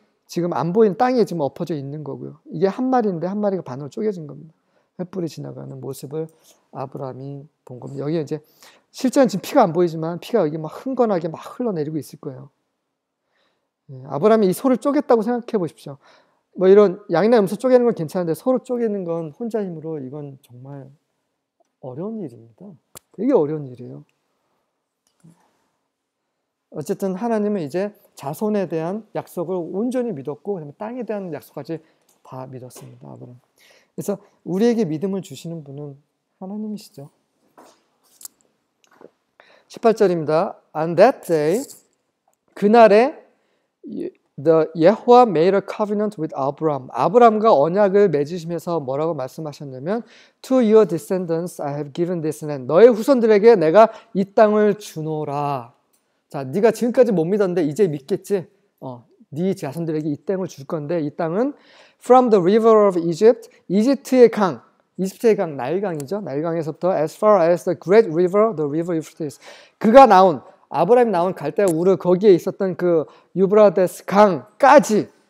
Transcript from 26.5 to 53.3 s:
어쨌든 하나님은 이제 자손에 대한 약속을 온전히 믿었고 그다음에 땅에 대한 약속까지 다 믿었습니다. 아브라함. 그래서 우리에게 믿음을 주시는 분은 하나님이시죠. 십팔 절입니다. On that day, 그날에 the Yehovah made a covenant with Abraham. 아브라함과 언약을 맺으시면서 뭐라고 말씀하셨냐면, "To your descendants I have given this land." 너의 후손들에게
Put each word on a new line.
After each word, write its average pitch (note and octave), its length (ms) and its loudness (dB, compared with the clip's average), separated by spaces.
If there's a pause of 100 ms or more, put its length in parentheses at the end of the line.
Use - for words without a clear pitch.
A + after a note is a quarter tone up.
어쨌든 F#3+ 400 -6
하나님은 G#3 480 -4
이제 F3+ 320 -6 (200)
자손에 G3 540 -4
대한 E3+ 460 -6
약속을 D#3+ 400 -8
온전히 A3 580 -6
믿었고 D3+ 420 -10
그다음에 D3+ 240 -12
땅에 A#3 260 -10
대한 G3 280 -10
약속까지 D3+ 480 -12 (420)
다 C3 240 -16
믿었습니다. B2+ 640 -20
아브라함. B2 300 -20 (540)
그래서 F#3+ 240 -8 (260)
우리에게 A3 400 0
믿음을 F3+ 380 -6
주시는 E3 420 -14
분은 C#3 320 -16 (420)
하나님이시죠. G3+ 720 -14 (2500)
십팔 - 260 0
절입니다. F3 640 0 (160)
On E3 220 -4
that A3 300 4
day, E3+ 380 0 (880)
그날에 A3 680 6 (1160)
the D#3 380 4
Yehovah A3 540 6
made F3 260 2
a G3 60 2
covenant G#3 580 -4
with D#3 160 -8
Abraham. C#3 580 -4
아브라함과 G#3+ 600 4
언약을 F#3+ 540 4
맺으시면서 E3 720 -6
뭐라고 C#3+ 340 -4
말씀하셨냐면, D3 880 -10 (400)
"To C4 140 0
your A3 300 6
descendants E3+ 720 -6
I C#3+ 140 -6
have D3 180 -10
given E3+ 300 -4
this D3+ 220 -8
land." C#3+ 220 -10
너의 F3+ 220 6
후손들에게 A3+ 680 2